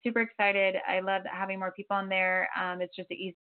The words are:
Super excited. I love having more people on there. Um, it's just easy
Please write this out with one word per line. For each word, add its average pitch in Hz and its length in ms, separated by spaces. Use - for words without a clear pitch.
Super 233 160
excited. 196 560
I 185 120
love 190 240
having 190 340
more 185 140
people 202 240
on 196 120
there. 185 480
Um, 180 240
it's 180 140
just 185 160
easy 185 340